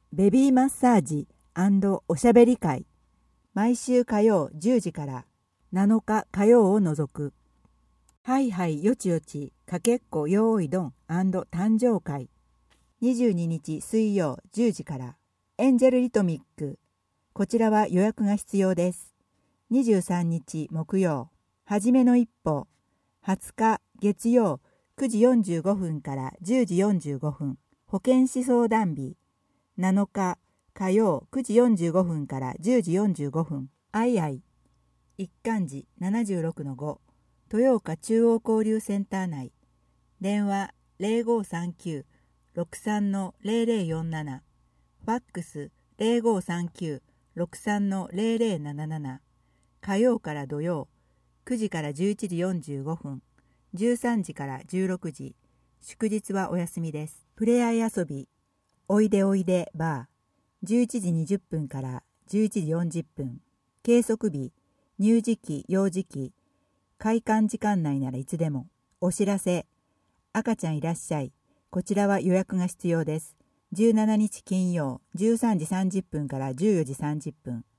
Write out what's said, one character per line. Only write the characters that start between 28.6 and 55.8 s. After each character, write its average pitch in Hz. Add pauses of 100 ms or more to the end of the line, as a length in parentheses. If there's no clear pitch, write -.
談 214
日。 139 (600)
七 190
日 185 (360)
火 190
曜、 190
九 262
時 220
四 233
十 170
五 185
分 160
か 135
ら 127
十 233
時 165
四 196
十 143
五 160
分。 139 (220)
ア 220
イ 247
ア 160
イ。 131 (760)
一 190 (140)
貫 214
寺 135 (160)
七 208
十 190
六 160
の 139
五。 143 (520)
豊 247
岡 165
中 226
央 226
交 220
流 220
セ 202
ン 196
タ 190
ー -
内。 135 (680)
電 202
話 196 (240)
零 220
五 226
三 175
九 156 (500)
六 170
三 208
の 196
零 226
零 220
四 160
七。 147 (640)
フ -
ァ 233
ッ - (100)
ク 175
ス 147 (280)
零 233
五 220
三 175
九 151 (360)
六 170
三 208
の 190
零 226
零 220
七 147
七。 147 (600)
火 196
曜 233
か 151
ら 143
土 147
曜、 160 (580)
九 247
時 220
か 165
ら 147
十 180
一 208
時 175
四 180
十 139
五 156
分、 143 (500)
十 233
三 233
時 165
か 139
ら 135
十 185
六 180
時、 135 (460)